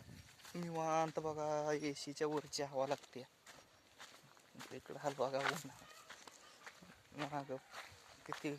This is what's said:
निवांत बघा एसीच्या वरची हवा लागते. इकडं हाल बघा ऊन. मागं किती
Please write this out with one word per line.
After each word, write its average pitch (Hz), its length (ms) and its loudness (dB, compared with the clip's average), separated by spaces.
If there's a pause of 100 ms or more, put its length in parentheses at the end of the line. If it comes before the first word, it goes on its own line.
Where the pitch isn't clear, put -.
(560)
निवांत 160 640 4
बघा 151 540 4
एसीच्या 147 540 2
वरची 147 360 0
हवा 135 240 2
लागते. 131 360 -2 (1500)
इकडं 143 280 -8
हाल 139 180 2
बघा 135 200 4
ऊन. 143 320 2 (1500)
मागं 143 340 -2 (720)
किती - 340 0